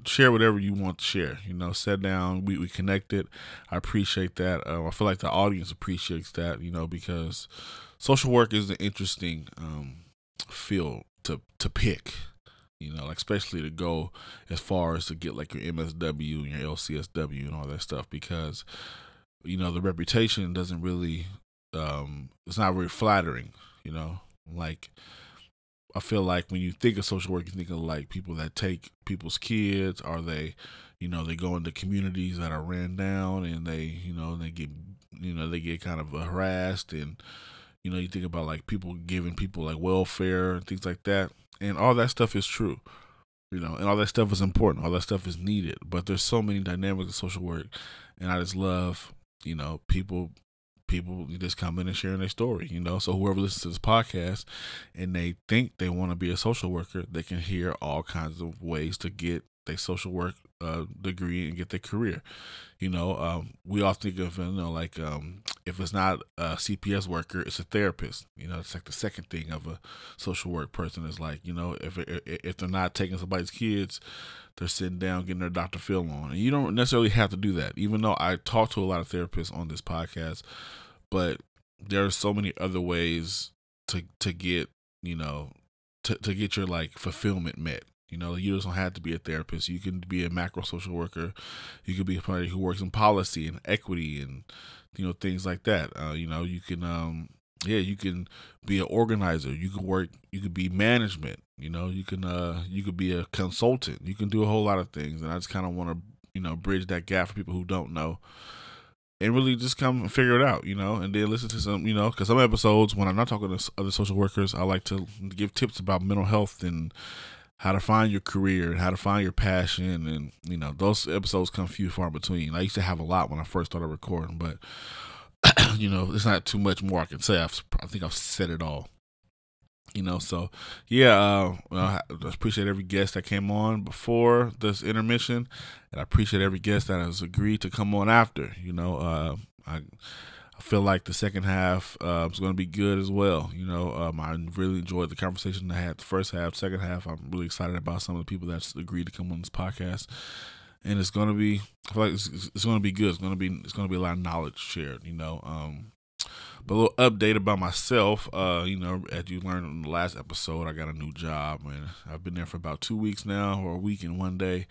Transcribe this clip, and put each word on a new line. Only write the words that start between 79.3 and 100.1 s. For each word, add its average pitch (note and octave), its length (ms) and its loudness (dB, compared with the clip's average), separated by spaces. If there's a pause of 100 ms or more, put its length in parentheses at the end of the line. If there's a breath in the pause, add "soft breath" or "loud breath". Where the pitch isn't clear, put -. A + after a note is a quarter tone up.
on E2+ 120 -6
this D#2 140 -8
podcast, E2 600 -6 (680 loud breath)
but F2+ 300 0 (460)
there G2 180 4
are G2 60 4
so G#2 220 2
many G2+ 260 0
other F#2 220 -2
ways E2+ 720 0 (380)
to, F2+ 160 -2 (160)
to F#2+ 120 -2
get, F2 360 0 (340)
you F2 140 -6
know, D2 340 -6 (540)
to, A2+ 120 0
to G2+ 180 -2
get G2+ 220 -2
your, G2 100 0
like, E2 260 -4
fulfillment F2+ 640 -2
met. D#2 260 -6 (260)
You E2 80 -10
know, F2 160 -4
you F#2+ 200 0
just F#2+ 120 -2
don't F2+ 80 -4
have F#2 200 -2
to G2 60 -14
be E2 140 -4
a D#2+ 40 -4
therapist. D#2+ 500 -4
You F2+ 100 -4
can F#2 220 -4
be F2+ 240 -2
a E2+ 60 -2
macro F2 320 -4
social F2+ 320 -8
worker. E2+ 380 -4 (520 loud breath)
You F#2 100 -2
could F#2 120 0
be F2+ 140 -2
somebody F2+ 280 -2
who F#2 100 -4
works F#2 220 -2
in F#2 100 -4
policy G2+ 560 4
and D#2+ 180 -8
equity E2 560 -2
and, C2+ 220 -10 (540 loud breath)
you F#2+ 100 -2
know, F2 60 0
things F#2 340 -2
like F2+ 160 -4
that. F#2+ 340 2
Uh, D2+ 160 -6
you E2 140 -4
know, D#2+ 160 -4
you F2+ 180 -4
can, F2+ 220 -6
um, E2 460 -4 (360)
yeah, G#2+ 140 2
you G2 180 0
can F2+ 320 -4 (380 loud breath)
be F#2+ 120 2
an F#2+ 120 2
organizer. F#2+ 640 2
You F2 180 -4
could G2 120 -8
work, F#2 260 2 (240)